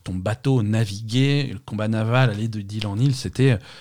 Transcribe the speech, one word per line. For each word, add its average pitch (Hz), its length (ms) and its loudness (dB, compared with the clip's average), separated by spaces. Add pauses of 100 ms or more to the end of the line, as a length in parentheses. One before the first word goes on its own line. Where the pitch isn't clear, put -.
ton 92 100 -6
bateau 110 480 0
naviguait, 113 920 0
le 98 60 -10
combat 107 300 -6
naval 113 420 4
allait 107 160 -4
de 107 140 -4
d'île 104 260 -6
en 101 140 -4
île, 135 160 2
c'était, 120 420 2 (220)